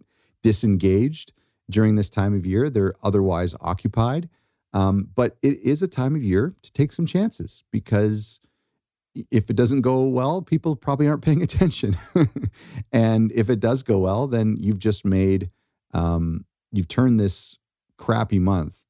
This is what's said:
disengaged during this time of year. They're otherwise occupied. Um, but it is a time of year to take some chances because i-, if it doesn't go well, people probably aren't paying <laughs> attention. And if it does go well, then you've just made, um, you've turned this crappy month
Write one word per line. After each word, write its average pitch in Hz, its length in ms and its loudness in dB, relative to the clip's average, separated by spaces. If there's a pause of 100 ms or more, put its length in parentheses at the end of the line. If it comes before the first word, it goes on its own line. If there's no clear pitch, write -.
(440)
disengaged 104 880 0 (380)
during 110 260 2
this 101 140 0
time 101 260 0
of 90 100 -2
year. 107 240 0
They're 101 320 0
otherwise 95 600 0
occupied. 117 680 -4 (440)
Um, 98 420 0
but 120 260 0
it 135 200 0
is 147 200 0
a 190 60 -2
time 135 280 -2
of 143 80 -4
year 104 380 0
to - 120 -20
take 143 180 0
some 170 140 -2
chances - 640 -4
because 107 680 -2 (760)
i-, 120 140 -12
if 113 180 2
it 104 60 -2
doesn't 123 260 2
go 131 220 0
well, 135 380 -2
people 160 340 -2
probably 143 320 0
aren't 147 160 -2
paying 156 200 2
<laughs> - 60 -4
attention. 123 460 0 (960)
And 113 400 2
if 113 180 0
it 113 120 0
does 123 220 0
go 104 160 2
well, 98 280 0
then 110 320 0
you've 101 200 -2
just 104 260 -2
made, 95 440 2 (440)
um, 82 520 -2 (260)
you've 95 180 -4
turned 123 300 2
this - 380 -4 (400)
crappy 107 420 0
month 90 500 0